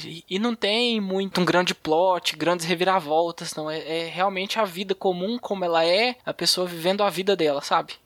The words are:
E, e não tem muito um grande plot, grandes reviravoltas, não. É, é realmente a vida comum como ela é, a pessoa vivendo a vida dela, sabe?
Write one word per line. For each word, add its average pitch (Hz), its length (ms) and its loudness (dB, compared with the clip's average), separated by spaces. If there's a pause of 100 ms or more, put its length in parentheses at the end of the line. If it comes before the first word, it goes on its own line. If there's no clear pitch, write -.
(280)
E, 180 80 -2
e - 20 0
não 233 160 0
tem 226 460 0
muito 190 400 -2
um 180 60 2
grande 180 280 2
plot, 170 600 2
grandes 165 300 0 (320)
reviravoltas, 165 560 -2
não. 156 160 -6
É, 160 80 -6
é 165 320 -4
realmente 190 480 -2
a 220 80 2
vida 190 280 -4
comum 190 440 -2
como 196 260 -4
ela 165 220 2
é, 220 380 2
a 151 100 -6
pessoa 180 320 0
vivendo 175 360 0
a 202 60 4
vida 190 260 0
dela, 147 280 2
sabe? 165 320 0 (120)